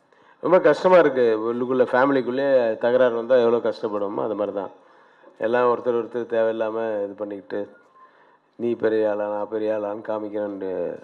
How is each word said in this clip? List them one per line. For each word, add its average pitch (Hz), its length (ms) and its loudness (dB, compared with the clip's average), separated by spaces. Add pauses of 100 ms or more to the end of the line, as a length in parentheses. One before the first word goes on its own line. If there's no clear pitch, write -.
(400)
ரொம்ப 170 200 4
கஷ்டமா 165 380 6
இருக்கு. 127 460 4
உள்ளுக்குள்ள 123 380 -2
ஃபேமிலிக்குள்ளே 127 960 2
தகராறு 123 380 2
வந்தா 117 200 0
எவ்வளோ 117 220 4
கஷ்டப்படுமோ 110 680 -4
அது 107 120 -4
மாதிரி 101 220 -4
தான். 95 120 -6 (680)
எல்லாம் 120 300 0
ஒருத்தர் 117 200 0
ஒருத்தர் 117 460 -4
தேவையில்லாம 113 680 -2
இது 101 140 -6
பண்ணிக்கிட்டு, 101 520 -8 (840)
"நீ 117 180 -4
பெரிய 107 360 0
ஆளா, 104 180 -2
நான் 104 220 -6
பெரிய 107 240 -2
ஆளான்னு" 107 360 -6
காமிக்கணும்னு 101 960 -6